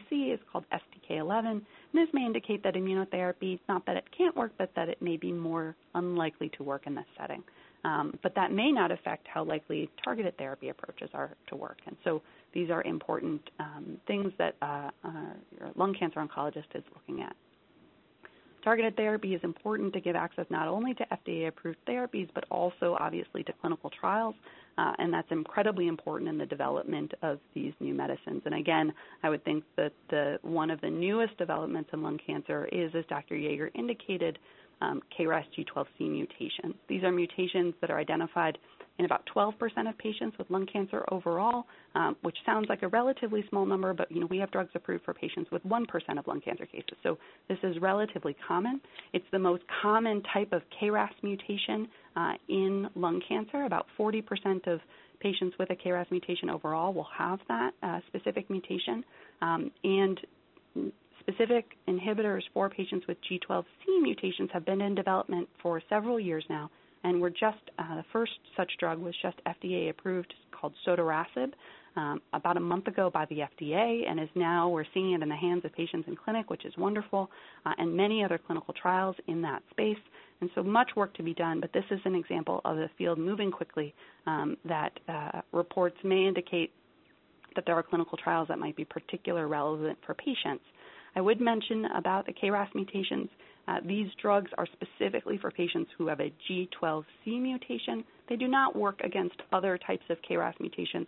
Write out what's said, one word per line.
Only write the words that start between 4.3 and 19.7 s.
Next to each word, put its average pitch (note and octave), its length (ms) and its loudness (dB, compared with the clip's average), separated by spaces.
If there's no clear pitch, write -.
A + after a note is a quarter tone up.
work, A3+ 220 0
but F#3 180 -2
that E3+ 120 0
it - 200 -6
may E3 80 0
be F3+ 60 -2
more E3 420 -2
unlikely E3 560 0
to C#3+ 60 -10
work C#3 260 -4
in C#3+ 60 -4
this - 240 -8
setting. C#3+ 240 -8
Um, D3+ 160 0
but F3+ 120 0
that F#3+ 160 2
may C4+ 100 4
not E3+ 160 4
affect E3 280 -6
how D#3+ 80 -2
likely D#3 360 -4
targeted G#3 380 -2
therapy C3+ 320 -8
approaches - 360 -12
are C#3 100 -4
to - 60 -8
work. - 200 -14
And - 180 -12
so - 180 0
these F3 140 0
are E3 120 2
important, D#3 440 -4
um, D3 200 -12
things G3+ 320 0
that, E3+ 240 0
uh, C#3+ 280 -6
uh, D#3+ 260 -10
your - 100 -12
lung F#3+ 180 4
cancer E3 260 -2
oncologist D3 500 -6
is - 100 -6
looking - 280 -8
at. - 120 -10
Targeted A3+ 340 4
therapy G#3+ 420 2
is - 60 -6
important G#3 480 -2